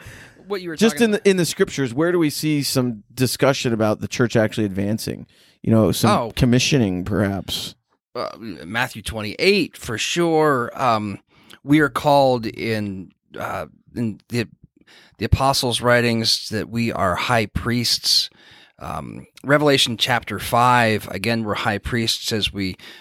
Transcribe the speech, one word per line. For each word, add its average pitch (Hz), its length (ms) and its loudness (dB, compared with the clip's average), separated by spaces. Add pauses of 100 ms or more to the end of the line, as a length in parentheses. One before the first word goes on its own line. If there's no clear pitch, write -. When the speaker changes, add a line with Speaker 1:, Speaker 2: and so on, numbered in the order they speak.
(460)
Speaker 1:
what 196 160 -8
you 170 80 -8
were 151 60 -8
Speaker 2:
Just 214 200 4
Speaker 1:
talking 240 100 4
Speaker 2:
in 214 80 0
Speaker 1:
about. - 100 -4
Speaker 2:
the, 202 60 6
in 190 60 2
the 175 100 2
scriptures, 139 460 -2
where 160 180 0
do 175 80 2
we 151 120 2
see 151 320 -2
some 123 500 -2
discussion 127 600 2
about 107 280 0
the 101 80 -8
church - 260 0
actually 107 300 2
advancing? 101 640 -4 (360)
You - 100 0
know, 107 200 6
some - 180 2
Speaker 1:
Oh. 131 240 0
Speaker 2:
commissioning, 117 680 2
perhaps. 98 680 -4 (400)
Speaker 1:
Uh, 120 240 -6
Matthew 107 640 -6
twenty-eight, 135 720 0
for 113 220 -8
sure. 156 760 2
Um, 110 460 0 (420)
we 143 180 4
are 143 80 4
called 131 580 2
in, 101 680 -6 (260)
uh, 95 280 -8 (280)
in 110 340 -4
the, 117 200 -4 (720)
the - 60 -4
apostles' 131 560 2
writings 117 680 2
that 104 200 -6
we 113 240 -4
are 90 240 0
high 113 300 0
priests. - 840 -2 (500)
Um, 71 460 -10 (180)
Revelation 139 540 2
chapter 113 400 -2
five, 120 680 2
again, 113 360 -4
we're 104 100 -4
high 101 240 -2
priests - 540 -4
as 104 200 -2
we 95 240 -6 (240)